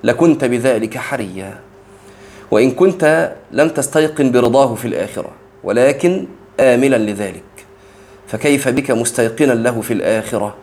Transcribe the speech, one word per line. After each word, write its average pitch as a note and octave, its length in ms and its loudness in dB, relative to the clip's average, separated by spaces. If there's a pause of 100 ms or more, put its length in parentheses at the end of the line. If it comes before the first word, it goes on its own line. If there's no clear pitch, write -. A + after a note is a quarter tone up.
لكنت C#3+ 420 2
بذلك A#2 520 0
حريا، F#2+ 640 -10 (920)
وإن A#2 200 4
كنت E3 640 2 (180)
لم D#3 180 2
تستيقن D3+ 600 0
برضاه B2 440 2
في A#2+ 120 -10
الآخرة، E2+ 420 -6 (340)
ولكن C#3 640 0 (340)
آملا C3 360 4
لذلك، G#2 480 -4 (840)
فكيف C3+ 400 0
بك C3 240 -2
مستيقنا A#2 600 0
له A#2 280 -2
في A#2 120 -6
الآخرة؟ G#2 680 -2